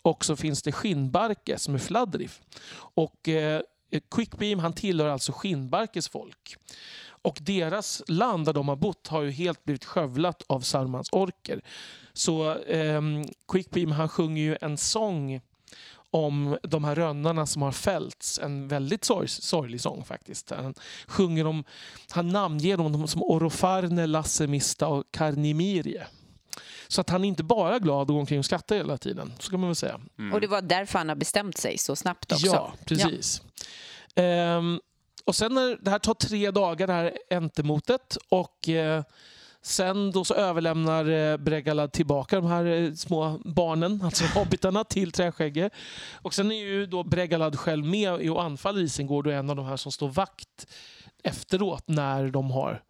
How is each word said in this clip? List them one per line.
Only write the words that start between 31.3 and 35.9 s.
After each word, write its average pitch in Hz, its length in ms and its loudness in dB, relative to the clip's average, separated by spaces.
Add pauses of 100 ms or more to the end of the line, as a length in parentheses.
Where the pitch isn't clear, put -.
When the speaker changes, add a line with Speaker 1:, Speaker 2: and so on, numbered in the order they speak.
Speaker 3:
sig - 200 -2
så - 180 0
snabbt - 360 -4
också. 151 140 2
Speaker 1:
Ja, - 260 2 (140)
precis. - 560 0 (720)
Speaker 3:
Ja. 180 80 4
Speaker 1:
Ehm, 170 580 2 (440)
och 185 120 2
sen 226 180 0
när, 254 300 2
det 196 60 0